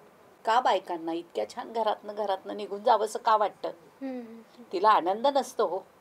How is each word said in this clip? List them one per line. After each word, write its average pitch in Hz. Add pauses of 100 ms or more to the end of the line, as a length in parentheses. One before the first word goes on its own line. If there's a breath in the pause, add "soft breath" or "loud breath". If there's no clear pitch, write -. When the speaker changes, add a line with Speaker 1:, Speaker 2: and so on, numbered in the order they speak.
(460)
Speaker 1:
का 226
बायकांना 185
इतक्या 175
छान 262
घरातनं, 214
घरातनं 196
निघून 202
जावंसं 220
का 220
वाटतं? 190
Speaker 2:
हम्म, 254
हम्म, 226
हम्म. 226
Speaker 1:
तिला 196
आनंद 196
नसतो 262
हो, 180 (220)